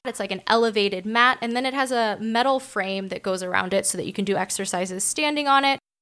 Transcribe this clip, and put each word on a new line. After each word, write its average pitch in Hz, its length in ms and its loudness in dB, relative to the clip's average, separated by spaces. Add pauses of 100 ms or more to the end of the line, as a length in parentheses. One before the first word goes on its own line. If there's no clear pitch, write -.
it's 233 160 -6
like 196 100 -6
an 190 160 -6
elevated 208 580 2
mat, 233 380 4
and 233 120 -2
then 247 120 -2
it 262 80 -2
has 262 180 0
a 226 260 0
metal 233 400 2
frame 190 500 -4
that 185 140 -8
goes 185 200 -2
around 185 320 0
it 196 100 2
so - 140 -2
that - 80 -4
you 190 60 -6
can 202 120 -2
do 196 120 2
exercises 190 680 -2
standing 294 420 0
on 277 180 4
it. 269 140 2 (240)